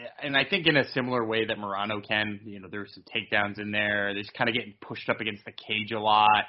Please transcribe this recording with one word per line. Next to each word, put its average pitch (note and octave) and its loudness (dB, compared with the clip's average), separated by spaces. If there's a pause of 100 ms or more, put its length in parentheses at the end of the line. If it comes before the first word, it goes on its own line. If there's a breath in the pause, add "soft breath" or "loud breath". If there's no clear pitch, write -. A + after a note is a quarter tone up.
(220)
and C#3 -4
I C#3 4
think E3+ -2
in D#3 6
a B2+ 4
similar B2+ 0
way A2 0
that G#2+ -2
Murano G#2 -2
can, G#2 -2
you G2+ -14
know, F#2+ -16
there's G2+ -8
some F#2 -20
takedowns G#2 -2
in G#2 -6
there. G#2 0
They're G2+ -6
just G#2+ -12
kinda A#2+ 0
getting A2 -4
pushed - -8
up A#2+ 0
against G#2+ -6
the - -16
cage G#2+ -6
a G#2+ -4
lot. G#2+ 6